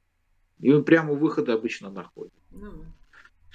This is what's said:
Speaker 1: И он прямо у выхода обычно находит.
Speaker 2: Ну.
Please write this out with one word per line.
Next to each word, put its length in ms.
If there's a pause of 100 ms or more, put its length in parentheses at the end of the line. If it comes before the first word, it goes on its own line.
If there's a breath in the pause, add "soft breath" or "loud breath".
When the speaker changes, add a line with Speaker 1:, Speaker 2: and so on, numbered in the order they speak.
(600)
Speaker 1:
И 120
он 120
прямо 280
у 40
выхода 380
обычно 360
находит. 420 (180)
Speaker 2:
Ну. 220 (840 soft breath)